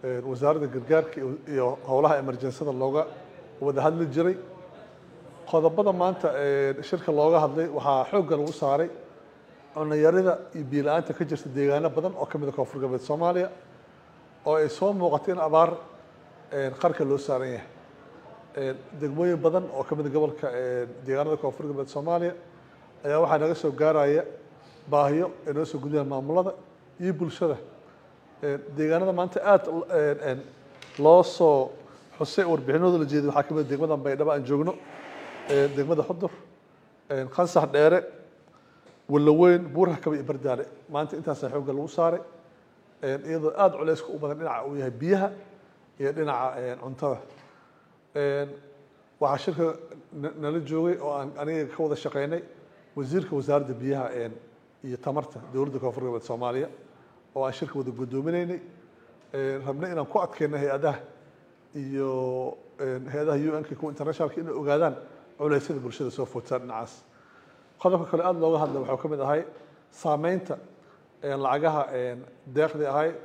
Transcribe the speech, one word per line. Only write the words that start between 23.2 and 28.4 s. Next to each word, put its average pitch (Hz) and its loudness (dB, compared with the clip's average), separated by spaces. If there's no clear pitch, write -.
naga 160 2
soo 156 -2
gaaraya 151 4
baahiyo 147 2
ay 147 -4
noo 151 -2
soo 151 -8
gudbiyaan 143 -2
maamulada 151 0
iyo 180 -2
bulshada. 156 -2